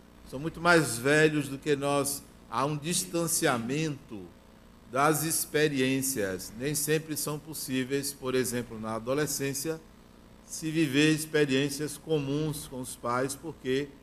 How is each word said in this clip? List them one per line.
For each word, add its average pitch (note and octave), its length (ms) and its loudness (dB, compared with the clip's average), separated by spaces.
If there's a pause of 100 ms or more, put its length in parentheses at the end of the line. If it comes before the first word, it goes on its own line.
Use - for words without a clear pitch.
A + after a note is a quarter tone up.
(300)
são B2+ 80 -8
muito D#3+ 220 -6
mais D#3+ 360 6
velhos D3 520 4
do C3+ 100 -6
que D3 160 2
nós. C#3+ 480 0 (280)
Há A#2+ 140 2
um D3+ 120 0
distanciamento D3 1500 -2 (680)
das C#3+ 320 2
experiências. C3 1400 0
Nem C#3+ 160 -4
sempre D3+ 420 -2
são D3+ 220 -4
possíveis, C#3 760 -4
por B2+ 220 -6
exemplo, A#2 440 -2
na A2 160 -6
adolescência, C#3 840 -2 (680)
se - 240 -6
viver D3+ 420 4
experiências C#3+ 840 0
comuns D3 720 -2
com B2+ 120 -10
os B2+ 160 -10
pais, B2+ 380 -2
porque C#3 540 -4 (140)